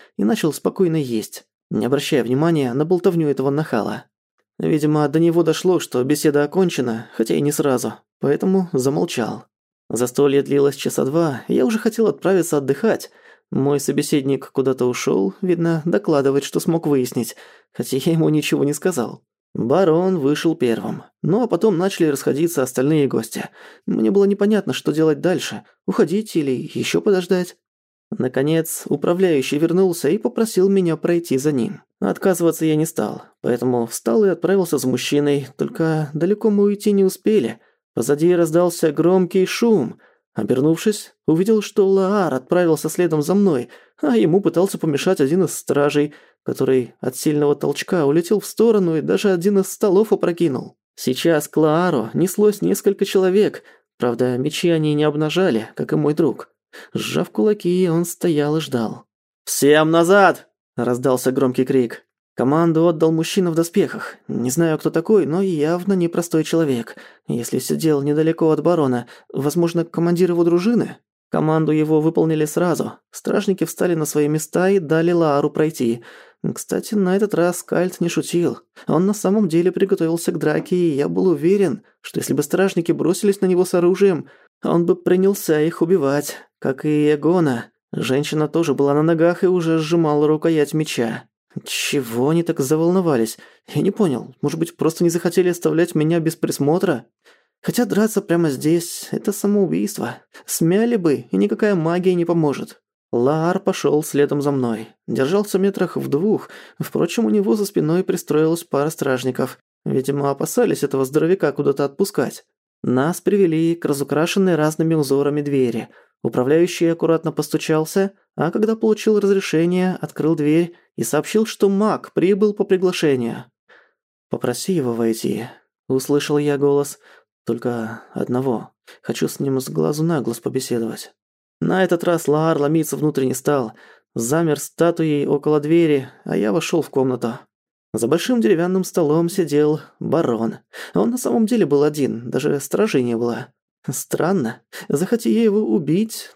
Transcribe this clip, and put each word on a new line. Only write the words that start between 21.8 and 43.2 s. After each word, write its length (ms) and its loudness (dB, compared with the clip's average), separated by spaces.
расходиться 560 0
остальные 460 0
гости. 420 -6
Мне 280 0
было 120 4
непонятно, 480 0
что 200 -4
делать 280 2
дальше, 440 -4
уходить 500 0
или 360 -2
еще 300 -2
подождать. 540 0
Наконец, 680 -2
управляющий 720 0
вернулся 500 2
и 100 2
попросил 500 0
меня 280 2
пройти 420 0
за 120 0
ним. 320 -2
Отказываться 640 0
я 100 2
не 80 2
стал, 380 -6
поэтому 460 0
встал 380 0
и 40 4
отправился 480 0
за 120 -2
мужчиной, 680 0
только 560 -2
далеко 380 0
мы 140 2
уйти 280 0
не 120 4
успели. 560 0
Позади 400 2
раздался 580 2
громкий 540 2
шум. 520 0
Обернувшись, 800 0
увидел, 360 2
что 260 0
Лаар 460 2
отправился 540 0
следом 340 0